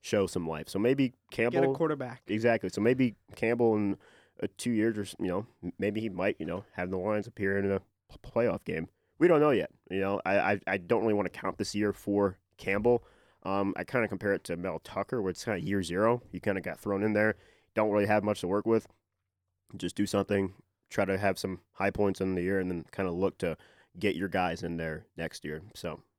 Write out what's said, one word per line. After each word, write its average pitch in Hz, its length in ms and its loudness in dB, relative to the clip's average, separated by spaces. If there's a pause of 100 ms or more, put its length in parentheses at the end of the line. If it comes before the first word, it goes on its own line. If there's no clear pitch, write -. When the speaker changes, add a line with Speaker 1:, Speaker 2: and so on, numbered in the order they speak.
Speaker 1:
show 101 260 0
some 87 220 -4
life." 76 200 -8
So 95 120 -6
maybe 127 340 2 (160)
Campbell 123 320 0
Speaker 2:
Get 135 80 2
a - 20 -2
quarterback. 139 540 -4
Speaker 1:
Exactly. 110 420 0
So 104 120 -4
maybe 123 340 2 (220)
Campbell 113 400 4
in, 101 200 0 (460)
uh, 98 60 -2 (100)
two 120 140 -2
years 110 260 2
or 104 40 -4
s-, 98 180 -8
you 92 80 -2
know, 95 180 -2 (160)
m-, 87 160 -6
maybe 107 220 -2
he 113 80 -4
might, 92 320 -2
you 80 60 -6
know, 87 260 -6
have 90 180 -4
the 92 80 -4
Lions 107 300 -2
appear 98 300 -2
in 98 120 0
a 98 80 0
p-, - 440 -16
playoff 117 420 -2
game. 82 240 -6 (320)
We 165 80 6
don't 160 120 8
know 151 120 6
yet. 95 180 2 (180)
You 95 120 -2
know, 98 260 0
I, 98 120 4
I, 95 280 2
I 95 100 0
don't 92 260 0
really 110 120 2
wanna 101 160 0
count - 280 -6
this - 160 -4
year 104 180 0
for 101 460 0 (200)
Campbell. 110 460 2 (400)
Um, 98 320 -2
I - 80 -6
kinda 117 240 -2
compare 101 260 0
it 85 100 -4
to 85 120 -4
Mel 85 240 -6
Tucker, 104 420 -4
where 95 80 -2
it's - 140 -8
kinda 104 160 -2
year 98 240 -2
zero. 107 360 2 (120)
You 95 80 -8
kinda 95 200 -2
got 82 200 -8
thrown 101 240 -2
in 107 80 2
there, 107 240 4 (380)
don't 107 180 2
really 104 140 4
have 104 180 4
much 104 160 0
to 90 80 -4
work 101 180 0
with. 113 220 2 (880)
Just 87 180 -6
do 104 120 2
something, 98 460 0 (380)
try 101 140 0
to 95 120 0
have 98 220 0
some 92 220 -6 (140)
high 98 180 0
points 101 280 0
in 95 140 0
the 87 80 -2
year, 95 160 0
and 92 120 -2
then 85 220 -6
kinda 92 200 -2
look 92 260 0
to 82 180 -2 (400)
get 98 200 0
your 92 120 -4
guys 87 360 -2
in 85 120 -4
there 80 300 -6 (100)
next 82 280 -8
year. 76 180 -8 (120)
So. 82 260 -8 (180)